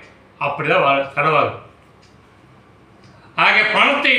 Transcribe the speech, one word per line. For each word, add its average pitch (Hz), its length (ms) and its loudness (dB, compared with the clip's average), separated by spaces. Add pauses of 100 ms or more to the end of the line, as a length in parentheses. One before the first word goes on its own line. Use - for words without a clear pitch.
(400)
அப்படி 147 280 -6
தான் 175 180 2
வ-, 139 240 0
செலவாகும். 143 480 -2 (1800)
ஆக 202 200 2 (160)
பணத்தை 254 460 0